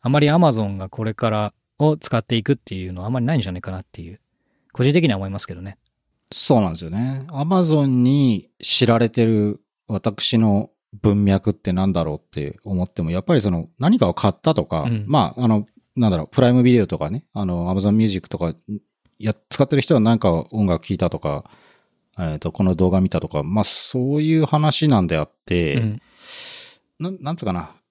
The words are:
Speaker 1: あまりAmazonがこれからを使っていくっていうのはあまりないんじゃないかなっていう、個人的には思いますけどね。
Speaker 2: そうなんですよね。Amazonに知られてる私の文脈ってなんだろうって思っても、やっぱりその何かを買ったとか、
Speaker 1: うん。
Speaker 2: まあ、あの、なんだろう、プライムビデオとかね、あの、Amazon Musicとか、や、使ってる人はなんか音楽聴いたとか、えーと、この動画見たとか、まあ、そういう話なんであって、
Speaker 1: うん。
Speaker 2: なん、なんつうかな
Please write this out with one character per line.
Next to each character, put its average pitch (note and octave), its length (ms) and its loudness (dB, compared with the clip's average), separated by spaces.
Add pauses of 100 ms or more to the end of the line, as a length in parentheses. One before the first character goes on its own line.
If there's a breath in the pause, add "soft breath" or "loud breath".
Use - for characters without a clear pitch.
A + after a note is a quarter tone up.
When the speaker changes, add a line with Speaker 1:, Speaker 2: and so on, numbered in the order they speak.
Speaker 1:
あ - 80 -4
ま D3 120 4
り D3 80 4
Amazon A#2+ 480 2
が F#2+ 120 -8
こ - 140 -10
れ A2 120 -4
か A#2 160 -2
ら G#2+ 220 -2 (280)
を D3+ 160 2
使 - 200 -4
っ A2+ 60 0
て - 140 -4
い G#2+ 80 -2
く C#3 80 0
っ C3+ 40 2
て - 200 -12
い F#2 120 -8
う F#2 40 -10
の F2+ 100 -10
は G2+ 60 -8
あ - 20 -4
ま B2+ 80 -2
り A#2+ 80 -2
な D3+ 80 0
い D3 40 2
ん - 20 0
じ F#2+ 80 -4
ゃ - 20 -8
な F2+ 80 -8
い - 20 -10
か - 120 -10
な F#2 80 -8
っ - 100 -14
て - 120 -18
い E2+ 100 -16
う、 - 80 -20 (520)
個 - 120 -2
人 C#3+ 80 2
的 D#3+ 140 2
に C3+ 40 2
は G2+ 60 -2
思 F#2+ 100 -6
い G2 40 -8
ま G2 100 -8
す - 80 -4
け F#2 80 -12
ど F2 60 -16
ね。 G2 160 -16 (540)
Speaker 2:
そ - 260 0
う - 20 4
な F#2+ 80 0
ん E2 60 -6
で - 20 -8
す E2+ 80 -10
よ D#2+ 60 -12
ね。 C3 400 -6
Amazon D#3 560 2
に B2+ 640 2 (120)
知 - 260 2
ら A2+ 140 4
れ A#2 80 2
て A#2 160 2
る G#2 360 2 (280)
私 A2 500 -2
の A2 320 2 (320)
文 G#2 220 4
脈 G2 260 2
っ G2+ 40 0
て - 180 -6
な F#2+ 160 0
ん G2 40 0
だ E2+ 120 0
ろ D#2 100 -4
う - 40 -10
っ - 20 -12
て D2 420 -10
思 F#2 220 -2
っ - 40 -8
て - 140 -8
も、 D#2+ 80 -2
や F2 80 -2
っ F#2+ 60 -6
ぱ F3 100 2
り C#3 60 4
そ G2+ 100 0
の E2 180 -4 (120)
何 G3 180 4
か A2 100 2
を - 60 0
買 - 160 2
っ - 100 -4
た D#3+ 140 0
と F3 100 0
か、 D#2+ 180 -4
Speaker 1:
う A#2 80 -2
ん。 A2 180 -4
Speaker 2:
ま B2 280 0
あ、 B2 80 -2
あ A#2 40 4
の、 G#2+ 180 2 (300)
な A#2 120 2
ん - 40 2
だ F2 60 0
ろ D2+ 60 -4
う、 - 40 -16
プ - 120 0
ラ B2 100 6
イ - 20 4
ム B2 100 4
ビ B2 120 6
デ A#2 80 6
オ F#2 40 0
と E2+ 140 -6
か D#2 100 -4
ね、 A#2 220 -8
あ G#2 120 -4
の、 F2 300 -2
Amazon G2 180 2
Music G#2 360 0
と - 100 -8
か、 E2 160 -4 (640)
や、 G#2+ 160 -4 (140)
使 - 140 0
っ C3+ 40 2
て D3+ 100 0
る C3+ 60 2
人 - 120 2
は A#2+ 60 4
な A2+ 140 4
ん A2 40 0
か F#2+ 140 2 (180)
音 G#2+ 160 0
楽 E2+ 200 -2
聴 G2+ 80 -4
い E2+ 40 -8
た F2+ 120 0
と - 80 -8
か、 C#2+ 260 -6 (760 soft breath)
え D#2+ 180 -6
ー - 20 -10
と、 E2 140 -6
こ G2+ 120 -2
の F#2 100 4
動 F2+ 160 2
画 F#2 100 2
見 F#2+ 100 2
た E2 100 -2
と - 80 -10
か、 D2+ 140 -6
ま F#2 180 -2
あ、 G2+ 40 0
そ C3 520 -2
う D3+ 60 0
い D#3+ 160 2
う D#3 80 2
話 D3+ 420 2
な A2+ 140 4
ん F2 40 0
で E2 100 0
あ D2+ 80 0
っ - 60 -14 (160)
て、 E2+ 300 0
Speaker 1:
う A#2 40 0
ん。 A2 220 -4 (960 loud breath)
Speaker 2:
な E3+ 120 -8
ん、 F#3+ 100 -12
な C#3+ 120 -6
ん E3+ 40 -6
つ - 60 -12
う - 20 -10
か G2+ 80 -2
な E2+ 220 -8 (160)